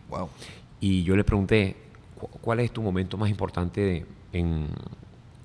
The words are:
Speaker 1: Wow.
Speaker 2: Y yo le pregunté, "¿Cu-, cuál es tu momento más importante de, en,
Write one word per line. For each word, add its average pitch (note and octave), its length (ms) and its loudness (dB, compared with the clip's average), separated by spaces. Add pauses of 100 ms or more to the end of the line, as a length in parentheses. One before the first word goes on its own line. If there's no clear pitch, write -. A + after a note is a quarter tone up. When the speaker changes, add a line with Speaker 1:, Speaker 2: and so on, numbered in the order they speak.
(100)
Speaker 1:
Wow. F#2 180 -6 (520)
Speaker 2:
Y F#2+ 240 2
yo F#2+ 120 4
le G2+ 80 4
pregunté, G2+ 500 4 (420)
"¿Cu-, - 120 -12 (140)
cuál A#2 180 0
es A#2 100 2
tu A2+ 120 -6
momento F#2 340 0
más G#2 140 2
importante F#2+ 500 -2
de, F2+ 260 0 (280)
en, E2 340 0 (760)